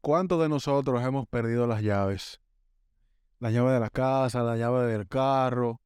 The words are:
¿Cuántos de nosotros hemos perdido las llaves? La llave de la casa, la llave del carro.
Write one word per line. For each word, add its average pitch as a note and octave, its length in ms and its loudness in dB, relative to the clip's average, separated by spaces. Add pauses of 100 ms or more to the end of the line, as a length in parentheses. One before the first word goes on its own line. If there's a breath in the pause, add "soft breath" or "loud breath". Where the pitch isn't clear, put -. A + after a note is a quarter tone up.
¿Cuántos E3+ 380 2
de D#3 80 2
nosotros C#3 520 0
hemos C3 280 -4
perdido A#2+ 360 0
las A2 160 -2
llaves? G2 600 -2 (960)
La A#2 120 -4
llave A#2+ 200 2
de B2+ 80 2
la A2 100 -2
casa, C3 540 0
la A#2 140 -2
llave B2 280 0
del G#2+ 220 -2
carro. B2+ 800 0